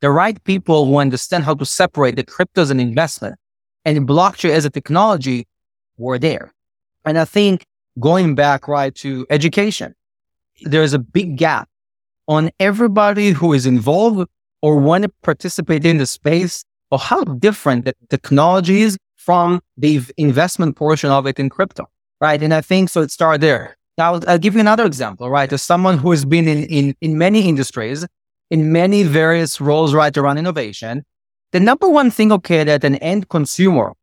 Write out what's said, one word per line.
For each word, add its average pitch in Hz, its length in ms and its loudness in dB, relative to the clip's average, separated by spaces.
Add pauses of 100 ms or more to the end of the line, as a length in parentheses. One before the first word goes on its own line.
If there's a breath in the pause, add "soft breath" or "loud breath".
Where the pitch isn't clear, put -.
The 143 100 0
right 185 340 0
people 170 420 0
who 139 100 2
understand 139 480 -2
how 151 100 0
to 143 100 -8
separate 135 520 0
the 123 80 -4
cryptos 180 460 -2
and 131 100 0
investment 123 560 -4 (480)
and 151 220 0
blockchain 175 440 0
as 151 140 2
a 143 60 -2
technology 143 760 -2 (500)
were 123 220 -6
there. 147 340 -4 (520)
And 156 140 -2
I 160 60 2
think 202 420 0 (320)
going 160 360 2
back, 143 320 0
right, 139 300 -4
to 131 340 -10
education, 165 640 -2 (680)
there 156 200 2
is 143 100 2
a 143 60 0
big 160 380 -4
gap 139 320 -2 (580)
on 156 320 0
everybody 208 720 2
who 160 220 0
is 131 140 0
involved 175 640 0 (340)
or 151 160 2
want 160 260 2
to 190 60 -4 (120)
participate 156 600 -4
in 165 140 2
the 135 80 -2
space 170 580 -4 (260)
or 135 80 0
how - 260 -2
different 139 600 0
the 131 100 -4 (140)
technology 175 720 2
is 214 140 0 (200)
from 175 440 0 (160)
the 147 220 2
v-, 123 180 -10
investment 151 600 0
portion 151 340 -2
of 139 160 0
it 135 120 -6
in 135 100 -2
crypto, - 360 -4 (360)
right? 151 220 0
And 156 100 0
I 156 80 2
think 185 280 0
so 165 140 0
it 156 80 -4
started 160 300 0
there. 147 360 0 (220)
Now, 170 280 0
I'll 175 120 4
give 190 160 0
you 226 60 2
another 220 260 2
example, 123 420 -6
right? 139 240 0
As 139 100 -2
someone 180 360 2
who 151 120 0
has 147 140 2
been 160 240 2
in, 151 160 0
in, 139 360 -2
in 156 180 -2
many 190 300 2
industries, 135 580 -4 (440)
in 156 220 0
many 190 300 2
various 160 580 0
roles, 147 340 0
right, 151 220 2
around 139 220 0
innovation, 139 680 -8 (480)
the 180 80 2
number 262 280 2
one 285 220 4
thing, 214 220 2
okay, 165 320 0
that 147 200 0
an 139 120 0
end 185 320 -4
consumer 156 640 0 (100)